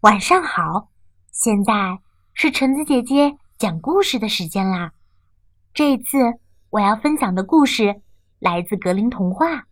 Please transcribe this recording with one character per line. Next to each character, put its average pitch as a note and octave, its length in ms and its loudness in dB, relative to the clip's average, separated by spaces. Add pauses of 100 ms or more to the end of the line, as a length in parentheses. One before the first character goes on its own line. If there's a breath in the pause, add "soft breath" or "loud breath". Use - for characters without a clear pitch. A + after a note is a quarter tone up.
晚 G#3 180 6
上 F4+ 200 2
好！ F3+ 480 -4 (440)
现 G3+ 320 0
在 G3 340 -2 (340)
是 - 160 -2
橙 C4+ 280 2
子 D4+ 80 -4
姐 C4 180 2
姐 C#4+ 340 2 (220)
讲 E3 220 -2
故 D#4 200 2
事 C4+ 200 0
的 G#3+ 80 -4
时 F3+ 180 -4
间 F#3+ 220 -2
啦。 F3 240 -4 (800)
这 C#4+ 260 2
次 - 200 -4 (520)
我 G#3+ 80 -2
要 G3+ 160 2
分 D4 220 -2
享 G3+ 180 -2
的 F#3 80 -2
故 C#4+ 240 4
事 G3+ 360 -2 (360)
来 F3 240 -2
自 G3 140 -6
格 F3+ 160 -2
林 G#3 180 0
童 F#3 240 -4
话 D#4+ 380 -4